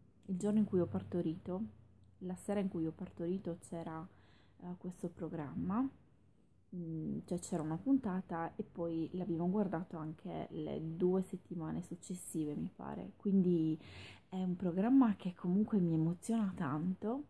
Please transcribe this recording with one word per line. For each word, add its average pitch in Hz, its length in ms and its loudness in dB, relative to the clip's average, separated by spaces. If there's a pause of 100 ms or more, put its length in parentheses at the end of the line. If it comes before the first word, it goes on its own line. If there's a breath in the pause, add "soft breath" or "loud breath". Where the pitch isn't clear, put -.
(260)
il 190 120 -2
giorno 208 220 2
in 208 60 6
cui 190 140 2
ho 170 80 4
partorito, 180 760 -4 (560)
la 185 160 -6
sera 202 240 -2
in 196 80 0
cui 165 180 0
ho 160 60 0
partorito 175 680 -4
c'era, 165 460 -8 (560 soft breath)
eh, 180 160 -10
questo 180 320 -8
programma, 175 800 -2 (880)
mm, 160 500 -4
cioè 175 140 -4
c'era 165 240 -4
una 156 140 -2
puntata 185 800 0
e - 80 -6
poi 165 500 -4
l'abbiamo 175 360 0
guardato 185 480 0
anche 160 540 -8
le 156 460 -4
due 180 240 4
settimane 170 600 -6
successive, 165 720 -4
mi 160 200 -4
pare, - 400 -8
quindi 175 640 4 (480 loud breath)
è 185 160 -4
un 180 120 0
programma 202 600 6
che 180 180 -4
comunque 202 460 4
mi 170 140 6
emoziona 180 640 2
tanto 180 760 -2